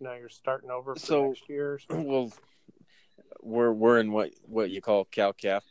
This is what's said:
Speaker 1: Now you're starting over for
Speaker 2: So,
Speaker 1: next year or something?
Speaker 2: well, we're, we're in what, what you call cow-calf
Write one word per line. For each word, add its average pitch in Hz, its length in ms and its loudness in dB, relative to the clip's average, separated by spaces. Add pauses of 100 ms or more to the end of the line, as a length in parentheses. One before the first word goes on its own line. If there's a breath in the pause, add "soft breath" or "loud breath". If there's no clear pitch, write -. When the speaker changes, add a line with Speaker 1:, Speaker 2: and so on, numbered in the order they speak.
Speaker 1:
Now 127 140 -10
you're 120 140 -16
starting 131 420 -6
over 127 240 -6
for - 60 -12
Speaker 2:
So, 143 280 2
Speaker 1:
next 131 200 -8
year 143 260 -6
or 139 40 -10
something? 156 280 -6
Speaker 2:
well, 135 260 0 (1080)
we're, 117 320 2
we're 117 280 6
in 107 120 0
what, 107 200 0 (140)
what 107 240 -2
you 95 120 -8
call 101 240 2
cow-calf 101 640 -2